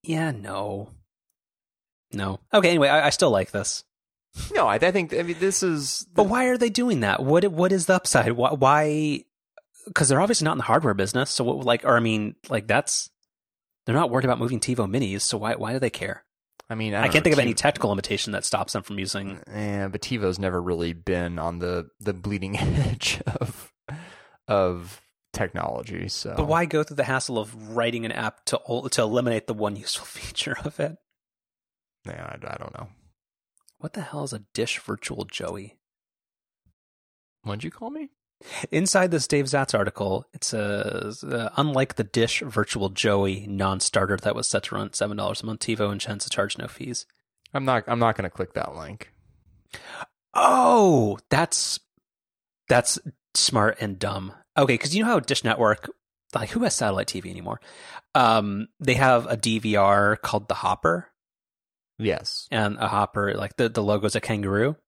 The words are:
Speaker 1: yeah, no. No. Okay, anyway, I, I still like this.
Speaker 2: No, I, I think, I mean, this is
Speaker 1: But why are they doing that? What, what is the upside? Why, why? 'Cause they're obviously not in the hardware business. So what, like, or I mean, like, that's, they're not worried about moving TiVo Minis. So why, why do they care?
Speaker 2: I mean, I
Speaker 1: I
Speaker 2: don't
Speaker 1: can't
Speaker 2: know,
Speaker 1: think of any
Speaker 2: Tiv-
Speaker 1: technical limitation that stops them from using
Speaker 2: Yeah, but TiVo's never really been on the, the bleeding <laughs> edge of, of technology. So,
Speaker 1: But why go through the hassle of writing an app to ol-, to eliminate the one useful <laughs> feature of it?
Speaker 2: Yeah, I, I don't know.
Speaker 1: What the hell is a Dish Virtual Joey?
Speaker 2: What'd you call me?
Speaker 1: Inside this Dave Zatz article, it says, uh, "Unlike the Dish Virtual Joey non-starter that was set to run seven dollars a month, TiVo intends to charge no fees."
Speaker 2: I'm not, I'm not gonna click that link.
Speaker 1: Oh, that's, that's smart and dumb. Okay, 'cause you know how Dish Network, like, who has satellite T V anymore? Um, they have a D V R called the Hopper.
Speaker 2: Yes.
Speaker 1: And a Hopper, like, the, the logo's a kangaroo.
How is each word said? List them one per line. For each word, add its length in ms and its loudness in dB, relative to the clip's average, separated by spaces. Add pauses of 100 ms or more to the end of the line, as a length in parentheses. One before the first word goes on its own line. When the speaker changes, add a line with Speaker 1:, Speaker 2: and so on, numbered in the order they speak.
Speaker 1:
yeah, 300 -2
no. 580 -6 (1200)
No. 300 -6 (120)
Okay, 180 6
anyway, 180 6
I, 180 6
I 40 6
still 180 4
like 220 2
this. 340 -4 (680)
Speaker 2:
No, 140 4
I, 80 4
I 160 4
think, 220 0
I 80 0
mean, 180 -4
this 240 0
is 500 -2
Speaker 1:
But 120 6
why 200 2
are 120 2
they 120 2
doing 320 2
that? 220 2
What, 280 6
what 200 2
is 140 2
the 100 4
upside? 380 2
Why, 180 2
why? 720 2 (720)
'Cause 140 4
they're 120 6
obviously 240 2
not 80 2
in 60 -2
the 60 -4
hardware 280 4
business. 360 0
So 160 0
what, 200 -2
like, 200 2
or 100 6
I 60 6
mean, 340 0 (140)
like, 180 -2
that's, 420 0 (760)
they're 100 0
not 140 2
worried 160 0
about 140 0
moving 200 -2
TiVo 300 -2
Minis. 320 -2
So 160 -2
why, 180 -2
why 180 -6
do 60 -4
they 100 0
care? 360 -8 (440)
Speaker 2:
I 60 -6
mean, 200 -2
I 40 0
Speaker 1:
I 40 2
Speaker 2:
don't 80 2
Speaker 1:
can't 40 2
Speaker 2:
know, 100 6
Speaker 1:
think 80 6
of 60 6
any 120 2
Speaker 2:
Tiv- 60 -2
Speaker 1:
technical 320 2
limitation 420 -2
that 140 -6
stops 280 -2
them 100 -4
from 140 -10
using 440 -8 (120)
Speaker 2:
Yeah, 360 -4
but 120 -8
TiVo's 380 -2
never 220 -2
really 320 -2
been 440 -4
on 220 -4
the, 300 -4 (100)
the 140 -4
bleeding 440 -6
<laughs> 20 -4
edge 680 0
of, 460 -6 (720)
of 540 0 (320)
technology. 760 -6
So, 300 -8
Speaker 1:
But 100 0
why 180 2
go 160 0
through 140 -6
the 80 0
hassle 340 -2
of 380 -8
writing 300 0
an 80 -4
app 320 -6
to 200 0
ol-, 240 -4
to 120 2
eliminate 440 2
the 80 -6
one 220 -2
useful 300 -8
<laughs> 160 -16
feature 420 -6
of 160 -8
it? 160 -2 (1080)
Speaker 2:
Yeah, 360 -12
I, 120 -12
I 40 -10
don't 220 -14
know. 80 -12 (920)
Speaker 1:
What 140 -12
the 80 -10
hell 220 -10
is 100 -8
a 200 -12
Dish 260 -2
Virtual 460 -8
Joey? 520 -10 (1700)
Speaker 2:
What'd 220 -8
you 60 -8
call 200 -14
me? 180 -12 (600)
Speaker 1:
Inside 400 2
this 160 0
Dave 180 2
Zatz 320 0
article, 560 -2
it 100 -10
says, 800 -4
uh, 320 -4
"Unlike 400 0
the 80 -4
Dish 380 0
Virtual 480 -2
Joey 580 0
non-starter 720 0
that 180 0
was 120 -4
set 160 0
to 120 -10
run 180 -6
seven 240 -2
dollars 240 -4
a 40 -12
month, 160 -8
TiVo 300 -2
intends 340 -6
to 40 -10
charge 280 -2
no 100 -8
fees." 380 -10 (480)
Speaker 2:
I'm 120 -4
not, 220 2
I'm 120 0
not 160 4
gonna 140 -4
click 240 -8
that 220 -6
link. 380 -14 (1200)
Speaker 1:
Oh, 840 4 (100)
that's, 500 0 (880)
that's 320 4 (360)
smart 440 4
and 200 -6
dumb. 340 -4 (240)
Okay, 200 4
'cause 160 -4
you 100 2
know 60 2
how 100 4
Dish 240 -2
Network, 460 2 (460)
like, 140 -2
who 140 -2
has 100 0
satellite 340 -2
T 140 -8
V 80 -12
anymore? 320 -10 (540)
Um, 520 4 (120)
they 160 2
have 320 6
a 100 -2
D 220 0
V 160 0
R 420 6
called 300 -2
the 80 0
Hopper. 560 0 (880)
Speaker 2:
Yes. 520 -4
Speaker 1:
And 260 0
a 100 -2
Hopper, 480 0
like, 220 -6
the, 120 2
the 140 0
logo's 320 0
a 60 0
kangaroo. 540 0 (120)